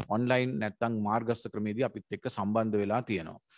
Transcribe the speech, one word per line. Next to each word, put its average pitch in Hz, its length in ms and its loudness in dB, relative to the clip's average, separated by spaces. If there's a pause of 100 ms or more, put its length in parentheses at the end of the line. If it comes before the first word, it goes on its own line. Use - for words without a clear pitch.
ඔන්ලයින් 123 520 2
නැත්තම් 110 420 0
මාර්ගස්ත 113 480 0
ක්‍රමේදී 107 380 -2
අපිත් 107 240 -8
එක්ක 104 180 -6
සම්බන්ධ 107 480 2
වෙලා 104 260 2
තියෙනවා. 90 360 -4 (200)